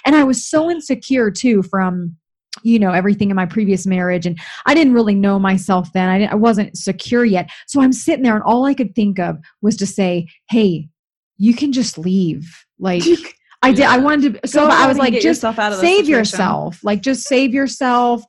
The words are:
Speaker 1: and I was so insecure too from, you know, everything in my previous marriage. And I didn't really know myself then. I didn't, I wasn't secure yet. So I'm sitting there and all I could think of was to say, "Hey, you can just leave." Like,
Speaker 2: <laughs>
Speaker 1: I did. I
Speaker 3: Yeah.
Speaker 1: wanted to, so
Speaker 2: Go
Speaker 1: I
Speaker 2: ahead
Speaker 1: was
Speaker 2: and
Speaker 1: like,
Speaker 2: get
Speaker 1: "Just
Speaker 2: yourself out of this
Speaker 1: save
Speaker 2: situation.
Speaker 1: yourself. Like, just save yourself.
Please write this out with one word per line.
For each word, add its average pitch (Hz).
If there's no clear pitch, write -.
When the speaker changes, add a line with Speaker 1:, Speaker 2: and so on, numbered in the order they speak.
Speaker 1:
and 277
I 302
was 262
so 320
insecure 262
too 214
from, 180
you 233
know, 190
everything 202
in 196
my 185
previous 190
marriage. 180
And 170
I 370
didn't 294
really 214
know 196
myself 190
then. 185
I 185
didn't, 208
I -
wasn't 214
secure 240
yet. 185
So 277
I'm 262
sitting 262
there 226
and 214
all 240
I 277
could 254
think 202
of 170
was 220
to 196
say, 180
"Hey, 180
you 220
can 277
just 247
leave." 170
Like, 180
Speaker 2:
<laughs> 339
Speaker 1:
I 262
did. 254
I 247
Speaker 3:
Yeah. 262
Speaker 1:
wanted 285
to, -
so 294
Speaker 2:
Go 302
Speaker 1:
I 294
Speaker 2:
ahead 262
Speaker 1:
was 262
Speaker 2:
and -
Speaker 1:
like, 247
Speaker 2:
get 233
Speaker 1:
"Just 330
Speaker 2:
yourself 226
out 208
of 190
this 339
Speaker 1:
save 381
Speaker 2:
situation. 285
Speaker 1:
yourself. 170
Like, 208
just 262
save 262
yourself. 247